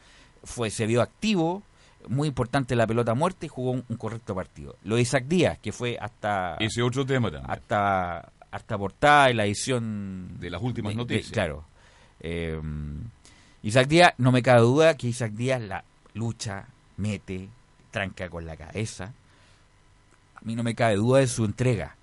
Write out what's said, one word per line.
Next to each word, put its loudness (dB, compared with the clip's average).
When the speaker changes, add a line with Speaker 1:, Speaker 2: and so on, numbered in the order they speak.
Speaker 1:
fue, -4
se -2
vio 4
activo, 0
muy 0
importante -2
la 4
pelota 2
muerta -2
y -8
jugó -4
un, -4
un -6
correcto -8
partido. -10
Lo -2
de 4
Isaac 0
Díaz, 2
que -8
fue -6
hasta -4
Speaker 2:
Ese -2
otro 0
tema 0
también. -10
Speaker 1:
hasta, -2
hasta -8
portada 4
en 0
la 2
edición -4
Speaker 2:
De -8
las -8
últimas -4
Speaker 1:
de, -4
de, -4
Speaker 2:
noticias. -4
Speaker 1:
claro. -2
Eh, -6
Isaac 2
Díaz, 8
no 4
me 6
cabe 8
duda 6
que -6
Isaac -4
Díaz -2
la -10
lucha, -8
mete, -6
tranca -8
con -10
la -12
cabeza. -10
A -20
mí -8
no -4
me -2
cabe 4
duda 4
de 4
su -2
entrega -2